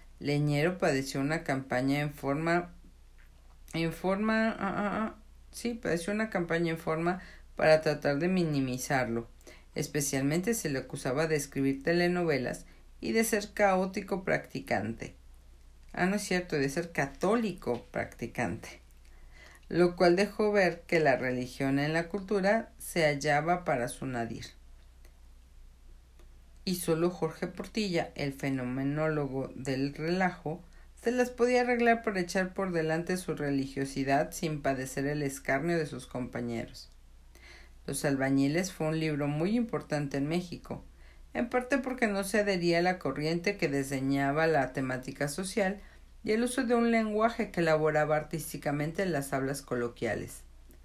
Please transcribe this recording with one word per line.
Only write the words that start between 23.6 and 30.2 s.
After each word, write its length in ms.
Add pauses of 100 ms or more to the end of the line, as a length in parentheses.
para 220
su 180
nadir. 400 (2250)
Y 120
solo 340
Jorge 380
Portilla, 680
el 200
fenomenólogo 1200
del 400
relajo, 680 (380)